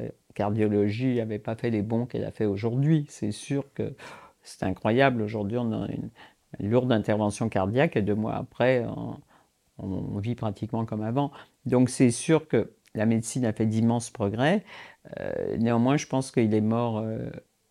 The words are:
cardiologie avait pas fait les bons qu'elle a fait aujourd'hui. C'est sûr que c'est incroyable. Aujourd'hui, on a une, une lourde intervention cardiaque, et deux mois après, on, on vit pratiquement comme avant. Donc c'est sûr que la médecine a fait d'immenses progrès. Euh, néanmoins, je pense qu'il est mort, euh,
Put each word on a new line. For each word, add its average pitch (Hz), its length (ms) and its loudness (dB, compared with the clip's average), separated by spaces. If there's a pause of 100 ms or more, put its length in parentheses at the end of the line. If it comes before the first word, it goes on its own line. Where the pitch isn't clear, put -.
(340)
cardiologie 107 840 2
avait 110 180 -4
pas 113 160 -6
fait 120 160 -4
les 107 120 0
bons 117 240 -2
qu'elle 110 180 -6
a 107 80 -6
fait 110 140 -2
aujourd'hui. 131 640 2
C'est 156 240 -6
sûr 135 320 -4 (100)
que 107 200 -6 (480)
c'est - 220 -10
incroyable. 117 580 2
Aujourd'hui, 107 360 -4
on 117 140 -2
a 110 160 -4
une, - 220 -8 (500)
une 101 100 -2
lourde 127 220 2
intervention 107 560 0
cardiaque, 110 480 2
et 110 60 2
deux 101 120 0
mois 110 200 -2
après, 120 520 0
on, 113 300 -8 (640)
on 101 400 -6
vit 113 160 -4
pratiquement 113 520 -4
comme 107 160 -6
avant. 135 280 -2 (360)
Donc 123 240 4
c'est 127 200 6
sûr 156 380 0
que 113 240 0 (220)
la 107 100 0
médecine 113 400 0
a 107 80 2
fait 113 140 0
d'immenses 117 420 2
progrès. 123 560 0 (560)
Euh, 50 380 -4
néanmoins, 117 400 4
je - 80 -4
pense 131 240 -2
qu'il 110 240 2
est 107 80 4
mort, 113 360 0
euh, 110 300 -6 (420)